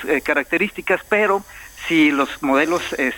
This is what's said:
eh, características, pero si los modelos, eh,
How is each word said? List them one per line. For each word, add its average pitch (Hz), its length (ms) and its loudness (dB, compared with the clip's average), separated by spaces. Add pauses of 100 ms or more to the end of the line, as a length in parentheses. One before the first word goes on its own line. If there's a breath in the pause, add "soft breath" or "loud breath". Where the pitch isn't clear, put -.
eh, 156 160 0
características, 170 840 -2
pero 202 360 2 (440 loud breath)
si 156 220 4
los 139 320 -2
modelos, 147 400 2 (160)
eh, 131 200 0